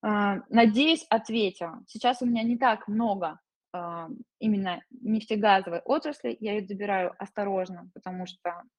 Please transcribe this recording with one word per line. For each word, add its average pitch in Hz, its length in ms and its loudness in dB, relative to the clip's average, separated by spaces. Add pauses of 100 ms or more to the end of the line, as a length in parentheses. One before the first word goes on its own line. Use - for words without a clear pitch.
А, 208 460 2
надеюсь, 233 600 6
ответила. 214 760 0
Сейчас 247 340 -2
у 254 40 -2
меня 233 180 2
не 233 140 0
так 233 300 2
много, 202 520 -2 (340)
а, 170 360 -8 (300)
именно 196 420 0 (100)
нефтегазовой 202 960 2
отрасли, 285 540 -2
я 208 180 -4
ее 202 100 -6
добираю 196 520 -2
осторожно, 185 760 -6
потому 185 320 -10
что 175 360 -10 (160)